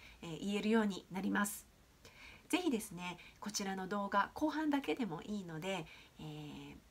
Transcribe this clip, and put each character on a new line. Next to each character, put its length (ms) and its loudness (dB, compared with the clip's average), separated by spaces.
え 60 -10
ー、 120 -6
言 180 0
え 60 0
る 60 2
よ 140 8
う 40 6
に 240 -2
な 80 -4
り 120 2
ま 160 4
す。 200 -6
ぜ 80 4
ひ 120 2
で 100 4
す 120 -8
ね、 240 -6
こ 100 -6
ち 140 -2
ら 100 0
の 140 -4
動 220 0
画、 240 4
後 160 2
半 180 2
だ 140 4
け 120 2
で 120 0
も 160 -4
い 180 -4
い 40 -6
の 160 -6
で、 260 -2
え 20 -12
ー、 540 -10